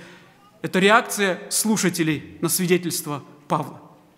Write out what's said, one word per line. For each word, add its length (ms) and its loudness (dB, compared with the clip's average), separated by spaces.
Это 160 -2
реакция 600 2
слушателей 920 0
на 80 0
свидетельство 760 -2
Павла. 280 -2